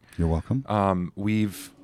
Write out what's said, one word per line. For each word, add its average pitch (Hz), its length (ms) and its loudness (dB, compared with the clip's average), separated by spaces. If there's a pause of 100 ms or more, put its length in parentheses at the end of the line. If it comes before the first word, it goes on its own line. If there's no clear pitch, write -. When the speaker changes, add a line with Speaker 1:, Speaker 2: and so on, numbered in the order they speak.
(180)
Speaker 1:
You're 82 100 2
welcome. 95 400 0
Speaker 2:
Um, 98 480 2
we've 104 560 -2 (120)